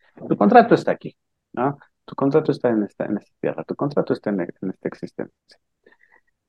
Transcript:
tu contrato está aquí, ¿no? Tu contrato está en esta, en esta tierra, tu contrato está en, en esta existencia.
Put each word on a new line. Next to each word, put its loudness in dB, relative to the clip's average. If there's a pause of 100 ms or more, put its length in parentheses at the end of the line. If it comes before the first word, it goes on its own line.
(260)
tu 0
contrato 6
está 2
aquí, -10 (360)
¿no? -4 (260)
Tu -18
contrato 2
está 0
en 2
esta, -6
en -4
esta -16
tierra, -4
tu -8
contrato -2
está -4
en, -2
en -8
esta -10
existencia. -14 (880)